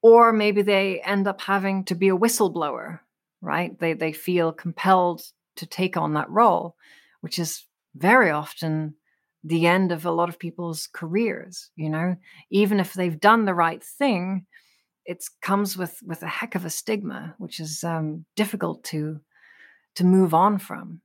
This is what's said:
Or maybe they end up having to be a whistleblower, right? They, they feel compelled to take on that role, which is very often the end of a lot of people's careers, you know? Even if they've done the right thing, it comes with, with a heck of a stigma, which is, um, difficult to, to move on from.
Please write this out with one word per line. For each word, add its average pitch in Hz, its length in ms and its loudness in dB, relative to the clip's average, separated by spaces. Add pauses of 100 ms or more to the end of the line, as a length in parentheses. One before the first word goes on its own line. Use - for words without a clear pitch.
Or 226 320 10
maybe 208 280 2
they 196 400 0
end 196 260 0
up 196 140 -6
having 190 440 -2
to 185 100 -4
be 190 140 4
a 185 80 2
whistleblower, 170 800 -2 (420)
right? 170 380 -4
They, 165 140 0
they 160 180 -4
feel 165 400 0
compelled 175 720 0 (320)
to - 100 -12
take 185 320 -4
on 156 160 -2
that 151 160 -4
role, 175 460 2 (460)
which - 180 -8
is - 260 -6 (300)
very 196 340 4
often 156 680 -4 (500)
the 165 220 2
end 180 240 4
of 160 140 -6
a 170 60 -2
lot 170 180 0
of 165 100 -12
people's 170 480 -8
careers, 185 880 -6
you 160 140 -6
know? 170 260 -2 (340)
Even 202 300 2
if 185 140 -4
they've 175 260 -4
done 220 260 6
the 190 80 0
right 165 300 0
thing, 196 640 -2 (600)
it 180 180 -12 (180)
comes 196 360 -2
with, 180 280 -10
with 170 180 -12
a - 40 -10
heck - 280 -8
of 175 100 -6
a 165 40 -8
stigma, 160 680 -6
which 170 220 -14
is, 156 240 -10
um, 160 420 -4 (100)
difficult 202 500 -4
to, 151 340 -8 (760)
to 175 100 0
move 185 280 6
on 196 240 4
from. - 480 -12